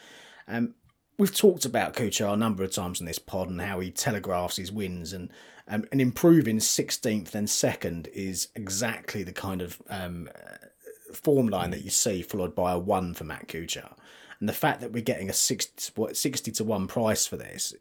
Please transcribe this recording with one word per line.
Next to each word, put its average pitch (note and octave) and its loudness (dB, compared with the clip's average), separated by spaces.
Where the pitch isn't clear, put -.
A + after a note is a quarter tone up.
um, - -2
we've G3 4
talked F3+ 6
about A2 0
Kuchar G#2 0
a G#2 2
number G#2+ 2
of F#2+ -2
times F2+ -4
in E2+ -6
this E2 -6
pod F#2 -4
and F2 -4
how F2+ -2
he F2+ -4
telegraphs F#2 0
his F#2 -6
wins, F2+ -4
and, F2+ -8
um, G#2+ -2
an C3+ 4
improving B2 8
sixteenth - 0
and G#2 0
second F2 0
is F#2+ -4
exactly G#2+ -4
the F2+ -8
kind F#2+ -4
of, F2 -8
um, F2 -6
form C3+ 4
line F2+ 0
that - -6
you G2 -8
see, F#2+ 2
followed F2+ -4
by F2+ 2
a F2+ 2
one F#2 0
for - -10
Matt D#2 -10
Kuchar. - -8
And G#2 -2
the - -2
fact - 2
that A#2 -8
we're A#2 -2
getting G2 -2
a F#2+ -2
sixty - 0
to, - -10
what, - -2
sixty C3 -2
to A2 -2
one G2+ 0
price A2 2
for - -8
this A1 -8